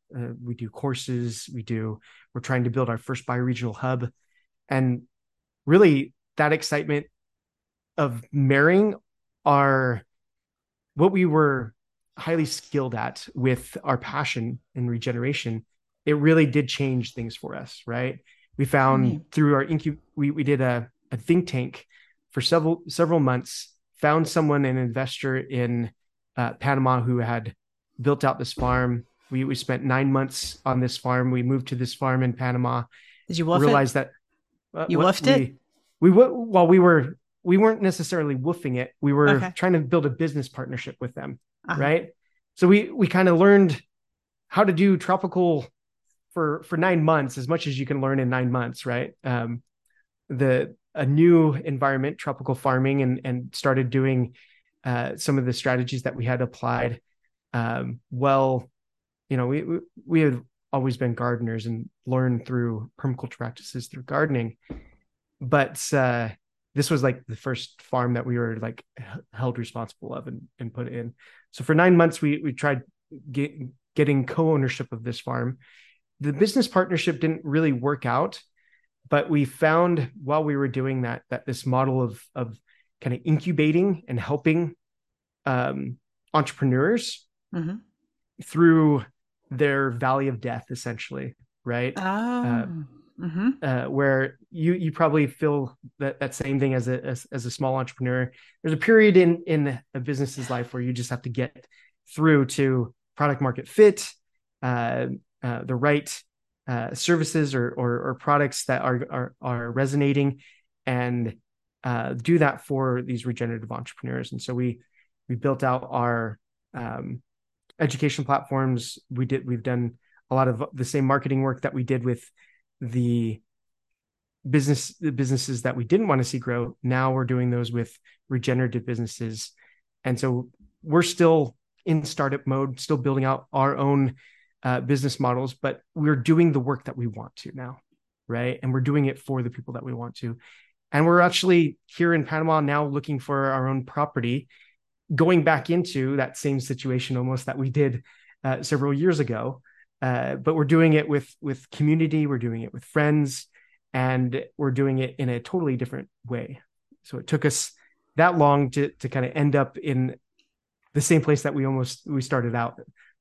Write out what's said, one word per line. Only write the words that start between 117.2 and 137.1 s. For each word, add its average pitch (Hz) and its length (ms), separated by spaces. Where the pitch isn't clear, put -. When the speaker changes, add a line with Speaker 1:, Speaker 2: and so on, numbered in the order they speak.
Speaker 1:
education 139 460
platforms. 131 720
We 127 160
did, 131 220
we've 120 160
done 123 320
a 127 40
lot 131 140
of 120 140
the 131 100
same 135 220
marketing 135 340
work 131 220
that 143 100
we 131 100
did 123 220
with 120 180
the 120 580
business, 139 500
the 151 140
businesses 131 500
that 123 140
we 120 80
didn't 202 240
wanna 131 160
see 127 140
grow. 120 440
Now 131 300
we're 131 120
doing 123 260
those 120 220
with 117 240
regenerative 123 580
businesses. 113 640
And 127 140
so 127 300
we're 160 200
still 160 540
in 160 200
startup 139 420
mode, 135 340
still 156 160
building 131 280
out 135 280
our 139 240
own, 139 380
uh, 127 180
business 131 400
models, 127 340
but - 260
we're 151 220
doing 165 360
the 135 80
work 131 240
that - 120
we 120 100
want 113 300